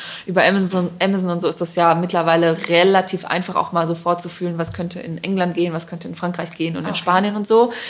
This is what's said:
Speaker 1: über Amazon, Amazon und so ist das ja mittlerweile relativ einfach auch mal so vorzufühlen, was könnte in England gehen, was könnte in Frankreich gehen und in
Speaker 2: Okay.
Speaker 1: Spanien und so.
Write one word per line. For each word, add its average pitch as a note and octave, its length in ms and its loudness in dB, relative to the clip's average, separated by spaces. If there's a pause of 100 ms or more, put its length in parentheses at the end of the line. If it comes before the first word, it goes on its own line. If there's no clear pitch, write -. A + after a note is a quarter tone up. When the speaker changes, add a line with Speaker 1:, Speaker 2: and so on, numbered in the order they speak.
(240)
Speaker 1:
über F3+ 220 2
Amazon, F#3 440 2 (100)
Amazon F#3+ 300 0
und F3 120 -2
so F3 60 2
ist D#3+ 120 -2
das E3+ 140 -4
ja E3+ 220 6
mittlerweile E3 720 2
relativ F#3 560 4
einfach F#3 320 -4
auch - 160 0
mal E3+ 160 0
so E3+ 80 -2
vorzufühlen, F3 600 -4
was E3 160 -4
könnte F3 280 -8
in E3 240 -10
England F3+ 300 0
gehen, F3 180 0
was E3 160 -6
könnte E3 180 -10
in F3 80 -10
Frankreich F3 380 -6
gehen E3 240 -4
und F3 80 -6
in D#3+ 60 -6
Speaker 2:
Okay. E3 80 -4
Speaker 1:
Spanien F#3+ 360 2
und G#3 140 -4
so. A#3 240 4 (180)